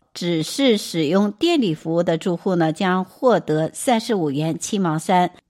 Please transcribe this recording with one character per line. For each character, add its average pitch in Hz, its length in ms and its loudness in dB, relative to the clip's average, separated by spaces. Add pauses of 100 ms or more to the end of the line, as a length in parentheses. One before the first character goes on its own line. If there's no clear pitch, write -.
(140)
只 170 300 -2
是 262 320 2
使 165 300 -2
用 196 260 2
电 330 280 0
力 185 140 0
服 165 220 -6
务 170 80 2
的 175 120 0
住 170 200 -2
户 185 180 -2
呢， 160 180 2
将 185 320 -2
获 214 360 0
得 156 340 -2
三 233 240 0
十 226 160 -2
五 165 160 0
元 151 260 -2
七 - 220 -6
毛 165 180 0
三。 180 360 2 (180)